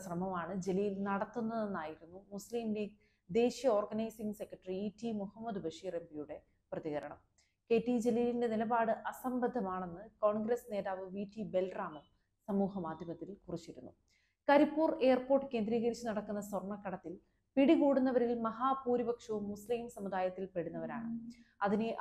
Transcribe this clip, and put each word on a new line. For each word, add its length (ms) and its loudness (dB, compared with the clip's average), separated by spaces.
ശ്രമമാണ് 480 -4
ജലീൽ 320 0
നടത്തുന്നതെന്നായിരുന്നു 1120 -4
മുസ്ലിം 340 -6
ലീഗ് 220 -4
ദേശീയ 460 4
ഓർഗനൈസിംഗ് 640 -2
സെക്രട്ടറി 360 -10
ഇ 40 -2
ടി 100 -4
മുഹമ്മദ് 460 -8
ബഷീർ 340 -8
എം 80 -16
പിയുടെ 300 -10
പ്രതികരണം. 480 -6
കെ 160 6
ടി 100 2
ജലീലിന്റെ 480 2
നിലപാട് 380 2
അസംബദ്ധമാണെന്ന് 920 -2
കോൺഗ്രസ് 480 2
നേതാവ് 420 -4
വി 100 -4
ടി 180 -6
ബൽറാമും 500 -2
സമൂഹ 260 2
മാധ്യമത്തിൽ 420 -8
കുറിച്ചിരുന്നു. 480 -10
കരിപ്പൂർ 440 6
എയർപോർട്ട് 460 4
കേന്ദ്രീകരിച്ച് 560 0
നടക്കുന്ന 400 -4
സ്വർണ്ണക്കടത്തിൽ 640 -6
പിടികൂടുന്നവരിൽ 760 6
മഹാഭൂരിപക്ഷവും 1080 0
മുസ്ലിം 420 -4
സമുദായത്തിൽ 520 -2
പെടുന്നവരാണ്. 520 -6
അതിനെ 220 2